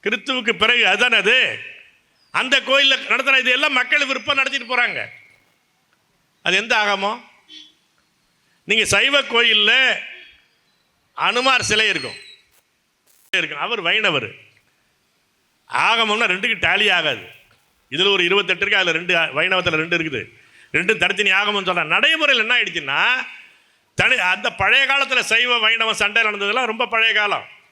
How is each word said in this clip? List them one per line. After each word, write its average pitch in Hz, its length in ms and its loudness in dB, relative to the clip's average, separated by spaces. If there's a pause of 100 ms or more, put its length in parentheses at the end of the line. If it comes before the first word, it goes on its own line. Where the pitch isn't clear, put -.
கிறிஸ்துவுக்கு 233 480 -4 (100)
பிறகு, 233 280 4
அதுதானே 226 340 2
அது? 226 120 4 (1040)
அந்த 262 160 0 (120)
கோயில்ல 269 260 4 (160)
நடத்துற 262 320 2
இது 254 140 0
எல்லாம் 294 220 0
மக்கள் 277 320 0
விருப்பம் 269 300 -2
நடத்திட்டு 254 300 -4
போறாங்க. 233 300 -2 (1400)
அது 180 180 0
எந்த 233 200 -2
ஆகமம்? 202 360 0 (1500)
நீங்க 214 160 2 (100)
சைவ 262 220 4 (180)
கோயில்ல 220 380 4 (1400)
அனுமார் 240 540 0
சிலை 214 220 2
இருக்கும், 139 260 -6 (1120)
இருக்கும், 151 340 -4
அவர் 220 220 -4
வைணவர். 180 400 0 (1400)
ஆகமம்னா 214 640 0
ரெண்டுக்கு 208 240 -2 (100)
டேலி 196 220 2 (100)
ஆகாது. 143 260 -4 (680)
இதுல 185 240 0
ஒரு 180 120 2
இருபத்தெட்டு 185 360 0
இருக்கு, 202 160 0
அதுல 170 180 0
ரெண்டு, 175 160 -4 (240)
வைணவத்துல 175 440 0
ரெண்டு 170 160 -4
இருக்குது, 147 240 -6 (540)
ரெண்டும் 180 260 -2
தனித்தனி 196 380 0
ஆகமம்னு 196 280 -2
சொல்றாங்க. 170 280 -2
நடைமுறையில் 285 480 2
என்ன 240 120 0
ஆயிடுச்சுன்னா, 160 440 -2 (1000)
தனி, 226 160 2 (200)
அந்த 208 140 -4 (120)
பழைய 233 300 2
காலத்துல 262 320 0 (100)
சைவ 240 320 2
வைணவ 226 280 0 (100)
சண்டை 208 260 0
நடந்ததெல்லாம் 208 440 -2
ரொம்ப 226 120 -2 (100)
பழைய 226 240 2
காலம். 196 280 -2 (260)